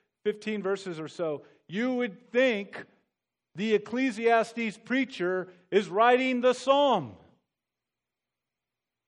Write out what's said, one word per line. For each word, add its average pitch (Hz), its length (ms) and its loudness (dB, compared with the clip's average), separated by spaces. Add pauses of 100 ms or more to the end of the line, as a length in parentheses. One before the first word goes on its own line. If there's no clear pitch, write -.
(220)
fifteen 214 400 -4
verses 190 380 -6
or 156 80 -10
so, 151 340 -6 (260)
you 240 260 -2
would 240 360 -6
think 226 540 0 (720)
the 214 180 0
Ecclesiastes 226 1120 0
preacher 185 640 -4 (240)
is 190 160 2
writing 247 540 4
the 254 100 4
psalm. 247 640 2 (1900)